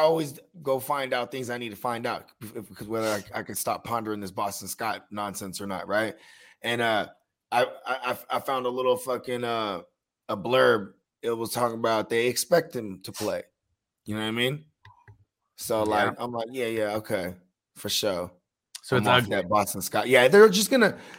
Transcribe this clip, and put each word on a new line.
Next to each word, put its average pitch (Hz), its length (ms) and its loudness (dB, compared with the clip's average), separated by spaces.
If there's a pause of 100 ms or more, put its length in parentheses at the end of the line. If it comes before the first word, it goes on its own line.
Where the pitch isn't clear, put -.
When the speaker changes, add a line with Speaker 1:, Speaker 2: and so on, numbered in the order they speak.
Speaker 1:
always 156 400 4 (220)
go 135 180 0
find 135 340 -2
out 120 160 -2
things 131 180 -6
I 120 80 -4
need 120 140 -6
to - 60 -12
find 120 280 -4
out 110 220 -4 (160)
if, 113 140 -12
if, 98 180 -12
'cause 104 140 -14
whether 110 200 -2
I, 107 300 -4
I 110 60 -6
can 104 100 -12
stop 98 300 -4
pondering 110 340 -2
this 95 140 -8
Boston 101 340 -6
Scott 107 460 -6
nonsense 101 480 -8
or 101 80 -8
not, 90 180 -6
right? 104 300 0 (460)
And, 120 200 -2
uh, 107 240 2 (460)
I, 120 100 4
I, 127 340 -4 (140)
I, 120 80 -4 (120)
I 123 100 -2
found 131 260 -2
a - 40 0
little 127 260 2
fucking, 123 480 -4
uh, 110 380 -2 (460)
a 107 80 -2
blurb. 120 520 4 (340)
It 117 80 -4
was 113 220 -4
talking 117 260 0
about 113 320 0
they 117 160 2
expect 165 480 0
him 107 300 -8
to 104 80 -12
play. 92 320 -4 (600)
You 107 120 -6
know 110 60 -4
what 110 40 -2
I 110 60 -2
mean? 131 320 -2 (880)
So, 110 300 -2
Speaker 2:
Yeah. 107 220 2
Speaker 1:
like, 107 120 -2
I'm 120 140 -6
like, 117 180 -6
"Yeah, 127 160 -4
yeah, 110 300 -2
okay, 95 380 -4 (420)
for - 120 -8
sure." 90 440 -2 (500)
Speaker 2:
So - 140 0
Speaker 1:
I'm 120 60 4
Speaker 2:
it's 110 60 0
Speaker 1:
off 123 140 6
Speaker 2:
ugly. 104 140 -2
Speaker 1:
that 92 120 -2
Boston 104 320 0
Scott. 107 280 -2
Yeah, - 180 8
they're 202 220 10
just 196 240 2
gonna, 226 260 4 (200)